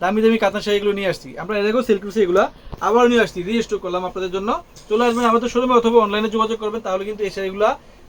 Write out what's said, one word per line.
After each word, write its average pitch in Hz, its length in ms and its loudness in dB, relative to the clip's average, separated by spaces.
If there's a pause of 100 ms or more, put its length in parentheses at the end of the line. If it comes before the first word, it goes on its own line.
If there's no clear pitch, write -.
দামি 208 220 0
দামি 226 160 4
কাতান 202 220 0
শাড়িগুলো 208 320 0
নিয়ে 196 160 -2
আসছি। 135 300 -6
আমরা 196 200 -4
এর 202 100 0
আগেও 240 140 0
সেল 220 160 2
করছি 202 240 -2
এগুলা, 190 300 2 (280)
আবার 233 280 4
নিয়ে 240 120 4
আসছি, 185 220 -2
রিস্টক 220 360 -2
করলাম 180 260 -6
আপনাদের 185 260 -6
জন্য। 208 320 -4 (260)
চলে 220 160 2
আসবেন 240 200 0
আমাদের 233 240 2
শোরুমে 254 260 0
অথবা 233 260 6
অনলাইনে 214 280 0
যোগাযোগ 220 300 -2
করবেন, 220 220 -6
তাহলে 190 240 -4
কিন্তু 208 200 -6
এই 190 60 -4
শাড়িগুলা 196 480 -2 (300)